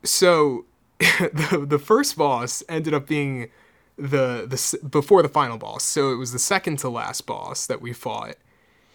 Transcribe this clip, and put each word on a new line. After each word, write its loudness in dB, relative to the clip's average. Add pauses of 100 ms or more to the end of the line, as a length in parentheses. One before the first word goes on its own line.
So 4 (160)
<laughs> -14
the, 2
the 2
first 2
boss 0
ended -4
up 0
being -2 (480)
the, 0
the -8
s-, -4
before 4
the 2
final 0
boss. -10
So 0
it -4
was -8
the -6
second 0
to -4
last -8
boss -8
that -4
we -10
fought. -8 (600)